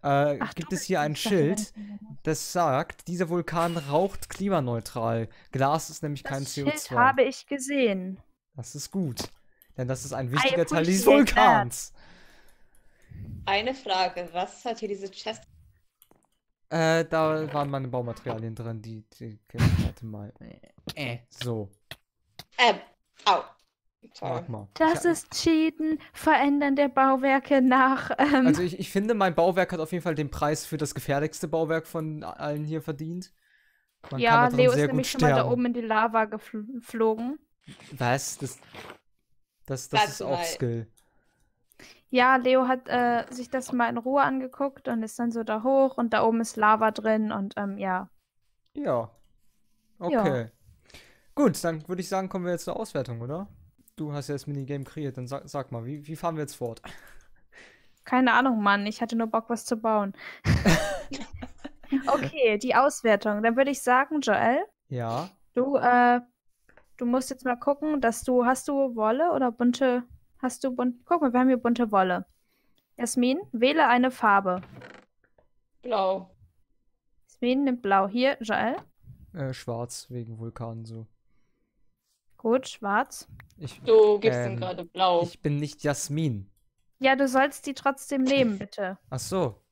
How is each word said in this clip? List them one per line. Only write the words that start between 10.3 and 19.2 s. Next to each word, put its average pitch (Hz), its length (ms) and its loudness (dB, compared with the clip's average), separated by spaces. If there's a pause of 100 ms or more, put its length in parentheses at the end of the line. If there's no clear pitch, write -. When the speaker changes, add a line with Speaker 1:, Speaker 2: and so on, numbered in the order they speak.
Speaker 1:
wichtiger 233 340 2
Teil 160 180 0
dieses 190 220 2
Speaker 2:
appreciate 277 280 6
that. - 120 6
Speaker 1:
Vulkans. - 460 2 (1500)
Speaker 3:
Eine 214 280 0
Frage, 185 580 -2
was 180 320 -6
hat 226 140 -6
hier 220 100 -8
diese 196 220 -8
Chest? 220 320 -12 (1300)
Speaker 1:
Äh, 165 360 2
da 156 460 -2
waren 143 180 -2
meine 135 180 -6
Baumaterialien 117 680 -8
drin, 113 280 -10
die, 110 200 -14 (160)
die, 110 200 -14 (460)